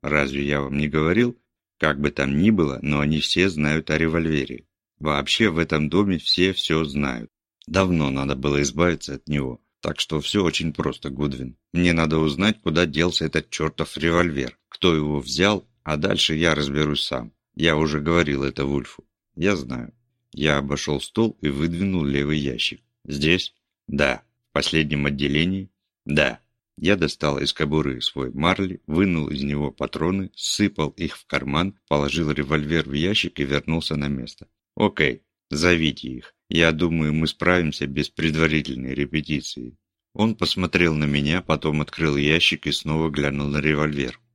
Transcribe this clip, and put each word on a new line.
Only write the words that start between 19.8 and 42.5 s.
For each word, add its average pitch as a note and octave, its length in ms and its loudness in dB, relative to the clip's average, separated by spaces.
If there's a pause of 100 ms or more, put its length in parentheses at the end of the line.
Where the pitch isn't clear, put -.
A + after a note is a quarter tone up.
Я D2 260 2
обошел C#2+ 420 -2
стол - 420 -2
и D#2 60 0
выдвинул E2+ 560 0
левый C#2+ 340 0
ящик. C2+ 420 -4 (240)
Здесь? D2+ 500 0 (320)
Да. C#2 360 0 (280)
В - 40 -20
последнем D2 500 0
отделении? D2 640 0 (360)
Да. C#2+ 340 2 (380)
Я G2 180 4
достал D2 420 0
из C#2+ 160 -2
кобуры D2 480 0
свой C2 300 -4
Марли, F2+ 540 -2
вынул D#2+ 420 2
из C#2+ 140 -4
него C#2+ 280 -2
патроны, F2+ 640 -4
сыпал - 560 -2
их - 260 -6
в - 100 -20
карман, C#2+ 520 -2 (100)
положил D2 420 0
револьвер D2 560 0
в C2+ 60 -8
ящик F2 480 -2
и C#2+ 40 0
вернулся D2+ 520 -2
на C#2+ 120 -2
место. C2 380 -8 (300)
"Окей, D2+ 460 0 (280)
зовите D#2+ 580 2
их. B1+ 260 -12 (160)
Я E2 220 4
думаю, D#2+ 420 0
мы D#2 140 2
справимся E2+ 580 0
без C#2 240 -4
предварительной D2+ 840 -2
репетиции". C#2+ 840 -6 (340)
Он A2 220 0
посмотрел F2 600 0
на D2+ 100 0
меня, D2 360 0
потом D2+ 400 0
открыл D2 360 0
ящик D#2 500 2